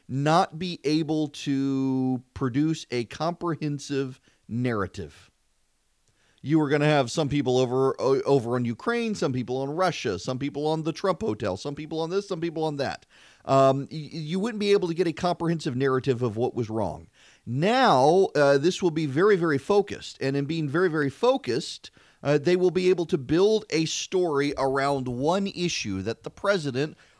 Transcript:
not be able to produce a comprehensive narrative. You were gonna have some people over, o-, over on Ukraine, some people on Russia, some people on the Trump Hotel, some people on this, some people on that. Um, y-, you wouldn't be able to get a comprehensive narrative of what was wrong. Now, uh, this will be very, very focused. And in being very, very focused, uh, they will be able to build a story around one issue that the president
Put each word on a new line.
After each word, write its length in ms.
not 520
be 240
able 460
to 920
produce 560
a 140
comprehensive 1120
narrative. 840
You 160
were 100
gonna 160
have 240
some 200
people 280
over, 420
o-, 220
over 340
on 100
Ukraine, 500
some 180
people 240
on 140
Russia, 480
some 180
people 300
on 160
the 100
Trump 280
Hotel, 360
some 160
people 260
on 120
this, 160
some 140
people 220
on 120
that. 320
Um, 460
y-, 200
you 280
wouldn't 200
be 120
able 160
to 60
get 140
a 60
comprehensive 640
narrative 460
of 160
what 160
was 160
wrong. 380
Now, 880
uh, 240
this 240
will 80
be 160
very, 280
very 220
focused. 640
And 160
in 80
being 240
very, 200
very 200
focused, 800
uh, 160
they 160
will 160
be 180
able 160
to 140
build 500
a 160
story 720
around 500
one 380
issue 560
that 220
the 80
president 680